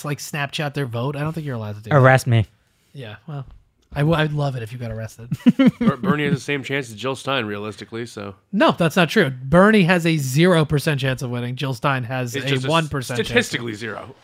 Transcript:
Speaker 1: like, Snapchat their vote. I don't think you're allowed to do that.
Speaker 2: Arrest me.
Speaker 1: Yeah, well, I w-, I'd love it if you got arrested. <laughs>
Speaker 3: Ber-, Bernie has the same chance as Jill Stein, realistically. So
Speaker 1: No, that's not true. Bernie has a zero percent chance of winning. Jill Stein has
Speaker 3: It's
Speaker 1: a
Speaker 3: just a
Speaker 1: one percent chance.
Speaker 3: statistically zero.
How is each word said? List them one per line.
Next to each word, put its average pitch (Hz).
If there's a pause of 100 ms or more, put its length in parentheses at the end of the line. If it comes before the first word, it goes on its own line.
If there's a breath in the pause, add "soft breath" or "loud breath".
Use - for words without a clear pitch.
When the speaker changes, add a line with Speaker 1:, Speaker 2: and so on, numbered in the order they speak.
Speaker 1:
like, 143
Snapchat 143
their 143
vote. 120
I 139
don't 156
think 160
you're 135
allowed 107
to 107
do 113
that. 151
Speaker 2:
Arrest 131
me. 117 (460)
Speaker 1:
Yeah, 113 (100)
well, 143 (460)
I 143
w-, 156
I'd 156
love 143
it 123
if 110
you 123
got 117
arrested. 110 (260)
<laughs> 269
Speaker 3:
Ber-, 226
Bernie 147
has 143
the 135
same 143
chance 135
as 113
Jill 123
Stein, 131
realistically. 104
So 101 (180)
Speaker 1:
No, 226
that's 165
not 175
true. 160
Bernie 170
has 175
a 165
zero 156
percent 147
chance 131
of 123
winning. 123
Jill 135
Stein 131
has 127
Speaker 3:
It's 131
Speaker 1:
a 131
Speaker 3:
just 131
a -
Speaker 1:
one 160
percent 131
chance. 220
Speaker 3:
statistically 135
zero. 104